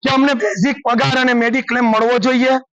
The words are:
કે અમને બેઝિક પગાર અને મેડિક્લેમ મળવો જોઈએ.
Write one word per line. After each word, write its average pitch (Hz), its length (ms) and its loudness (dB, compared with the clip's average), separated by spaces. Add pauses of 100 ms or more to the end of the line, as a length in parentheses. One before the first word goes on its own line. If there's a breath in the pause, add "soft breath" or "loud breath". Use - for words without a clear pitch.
કે - 140 -4
અમને 277 200 2
બેઝિક 208 500 -2
પગાર 247 340 0
અને 254 160 0
મેડિક્લેમ 240 580 -2
મળવો 226 260 2
જોઈએ. 254 360 2 (240)